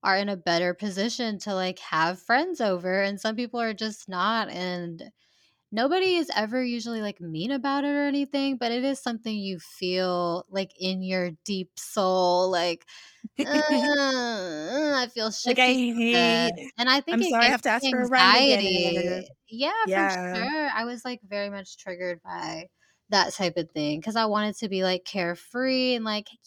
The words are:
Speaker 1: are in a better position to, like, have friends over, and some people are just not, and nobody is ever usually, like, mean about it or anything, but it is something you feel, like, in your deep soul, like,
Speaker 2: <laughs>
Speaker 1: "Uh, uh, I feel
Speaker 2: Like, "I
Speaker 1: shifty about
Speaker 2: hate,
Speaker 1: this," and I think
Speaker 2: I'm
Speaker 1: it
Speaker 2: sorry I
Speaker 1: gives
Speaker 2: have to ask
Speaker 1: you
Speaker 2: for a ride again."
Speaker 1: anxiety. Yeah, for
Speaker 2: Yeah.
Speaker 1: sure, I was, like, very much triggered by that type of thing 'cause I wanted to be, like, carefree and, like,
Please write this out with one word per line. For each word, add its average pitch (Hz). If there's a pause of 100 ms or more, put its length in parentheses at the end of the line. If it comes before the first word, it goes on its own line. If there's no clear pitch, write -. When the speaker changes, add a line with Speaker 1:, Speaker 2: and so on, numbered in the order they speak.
Speaker 1:
are 196
in 202
a 202
better 175
position 208
to, 202
like, 185
have 170
friends 311
over, 185
and 196
some 220
people 240
are 226
just 214
not, 202
and 175 (640)
nobody 349
is 339
ever 220
usually, 233
like, 208
mean 170
about 277
it 285
or 285
anything, 277
but 233
it 247
is 269
something 226
you 196
feel, 180
like, 190
in 185
your 185 (120)
deep 190
soul, 185
like, 175 (520)
Speaker 2:
<laughs> 285
Speaker 1:
"Uh, -
uh, 269
I 240
feel 220 (140)
Speaker 2:
Like, 247
"I 254
Speaker 1:
shifty 254
about 240
Speaker 2:
hate, 233
Speaker 1:
this," -
and 247
I 277
think 233
Speaker 2:
I'm -
Speaker 1:
it 240
Speaker 2:
sorry 233
I -
Speaker 1:
gives -
Speaker 2:
have 233
to 254
ask 254
Speaker 1:
you -
Speaker 2:
for 247
a 247
ride 247
again." 175
Speaker 1:
anxiety. 180 (120)
Yeah, 330
for 196
Speaker 2:
Yeah. 180
Speaker 1:
sure, 277
I 220
was, 240
like, 247
very 202
much 196
triggered 180
by 170 (420)
that 196
type 180
of 165
thing 151
'cause 220
I 226
wanted 214
to 220
be, 185
like, 185
carefree 254
and, 226
like, 214 (180)